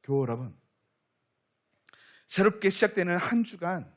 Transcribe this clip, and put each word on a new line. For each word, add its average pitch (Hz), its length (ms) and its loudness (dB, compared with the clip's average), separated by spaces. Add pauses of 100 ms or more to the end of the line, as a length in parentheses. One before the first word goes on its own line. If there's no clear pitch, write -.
교회 139 180 0
여러분, 120 340 -6 (1700)
새롭게 196 420 2
시작되는 180 480 2
한 233 260 0
주간 180 540 -6